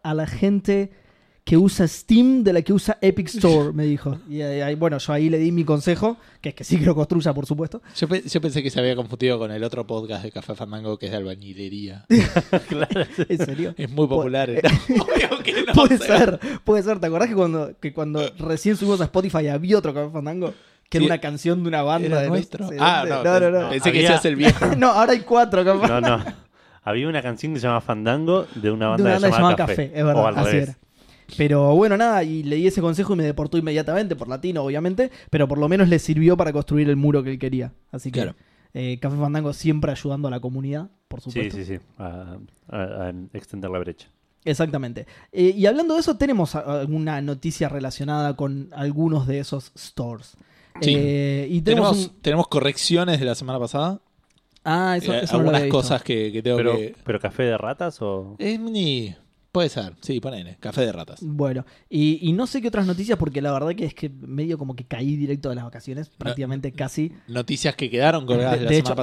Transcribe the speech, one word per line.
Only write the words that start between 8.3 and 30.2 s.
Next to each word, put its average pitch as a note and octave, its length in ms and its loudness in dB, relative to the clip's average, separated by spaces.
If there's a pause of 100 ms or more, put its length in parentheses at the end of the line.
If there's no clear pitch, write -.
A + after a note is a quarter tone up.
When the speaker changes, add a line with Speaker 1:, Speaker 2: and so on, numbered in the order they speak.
Speaker 2:
pensé D3+ 220 -2
que C3+ 80 -4
se C3 80 -2
había B2+ 160 2
confundido B2 420 -2
con A2 140 -4
el G#2+ 120 -6
otro A#2 220 -6
podcast A2 380 -6
de A2 80 -10
Café - 240 -12
Fandango G#2+ 420 -8
que A2 100 -10
es F#2+ 40 -10
de A2 60 -4
albañilería. G2 920 -12
Speaker 1:
<laughs> G#3 360 4 (220)
Speaker 3:
Claro. D#3+ 340 -2 (280)
Speaker 1:
¿En E3+ 80 0
serio? E3 400 -4
Speaker 2:
Es C#3+ 120 -6
muy D3 180 2
Speaker 1:
Po-, C3 100 0
Speaker 2:
popular, C3+ 320 0
¿eh? A#2+ 140 0
Speaker 1:
eh, D#3+ 40 6
Speaker 2:
<laughs> - 220 2 (100)
Obvio - 440 0
que A3+ 220 -2
no, - 80 0
Speaker 1:
puede C4+ 220 8
Speaker 2:
o - 20 6
sea. G#3 200 2
Speaker 1:
ser, A3 220 4 (240)
puede G#3+ 200 2
ser. G#3 160 -2
¿Te E3+ 80 -2
acordás E3+ 220 0
que A3+ 60 -4
cuando, E3 440 0
que C#3+ 140 -8
cuando D3+ 280 -4 (180)
recién D#3+ 360 0
subimos G3 260 0
a D#3+ 40 0
Spotify F3 420 0
había E3 300 2
otro D#3+ 160 -2
Café D3 180 -4
Fandango? D#3 420 -6 (360)
Que E3 100 0
Speaker 2:
Sí. E3 60 4
Speaker 1:
era F3 100 2
una E3 60 -4
canción E3+ 420 -2
de E3+ 60 -4
una D#3 120 0
banda D#3+ 260 0
Speaker 2:
¿Era D3+ 140 0
Speaker 1:
de C#3+ 60 0
no E3 80 0
Speaker 2:
nuestro? F#3+ 340 -6
Speaker 1:
sé D3 100 -8
Speaker 2:
Ah, D#3 280 2
Speaker 1:
dónde. D3 80 -2
Speaker 2:
no, B2+ 80 -2
Speaker 1:
No, B2+ 160 4
no, F3 180 4
Speaker 2:
pens-, F3+ 60 0
Speaker 1:
no. D#3+ 80 -4
Speaker 2:
pensé C3+ 200 2
que E3+ 80 2
Speaker 3:
Había D#3+ 100 6
Speaker 2:
seas E3 160 4
el D3+ 100 2
viejo. C#3+ 300 4
Speaker 1:
<laughs> F3 120 0
No, B3+ 140 6
ahora A3 220 4
hay B3 80 2
cuatro, G#3+ 440 4
capaz. G3 220 4
Speaker 3:
No, B2 140 2
no. A#2+ 220 2 (600)
Había A#2 240 -2
una D#3 160 -2
canción B2+ 300 -6
que C#3+ 60 -4
se A#2+ 80 -2
llama A#2 140 2
Fandango C#3 640 0 (100)
de G#2+ 140 0
una A2 160 0
Speaker 1:
De A2 60 2
Speaker 3:
banda G3+ 120 2
Speaker 1:
una - 0 -
Speaker 3:
que - 0 -
Speaker 1:
banda F#3+ 160 4
Speaker 3:
se G3 140 4
llamaba F#3+ 40 4 (140)
Speaker 1:
llamada F3+ 40 4
Speaker 3:
Café. C3+ 320 0
Speaker 1:
Café, D3 120 -6
es D3+ 60 2
verdad, C#3 180 4